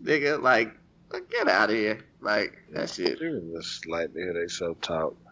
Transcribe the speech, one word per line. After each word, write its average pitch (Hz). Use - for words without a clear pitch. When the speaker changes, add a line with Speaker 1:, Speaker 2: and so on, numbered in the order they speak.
Speaker 1:
nigga. 147
Like, 117
get 480
outta 104
here. 107
Like, 104
that 76
shit. 87
Speaker 2:
Dude, 123
just -
like 82
to 80
hear 90
they 85
self-talk. 82